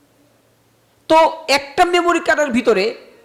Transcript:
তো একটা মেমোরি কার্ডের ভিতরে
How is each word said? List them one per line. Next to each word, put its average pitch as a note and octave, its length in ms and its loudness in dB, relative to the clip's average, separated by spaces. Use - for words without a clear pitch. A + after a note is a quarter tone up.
তো D#4+ 80 2
একটা C#4 380 0
মেমোরি F4 340 0
কার্ডের D4+ 300 -2
ভিতরে A3+ 460 0